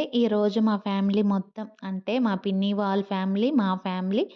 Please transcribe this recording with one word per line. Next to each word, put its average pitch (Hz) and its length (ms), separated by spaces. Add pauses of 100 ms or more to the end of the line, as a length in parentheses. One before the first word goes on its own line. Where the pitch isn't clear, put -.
(140)
ఈరోజు 214 460
మా 220 160
ఫ్యామిలీ 196 460
మొత్తం 202 440 (160)
అంటే 190 360
మా 226 180
పిన్ని 196 360
వాళ్ళ 196 300
ఫ్యామిలీ, 196 480
మా 226 260
ఫ్యామిలీ, 190 480 (120)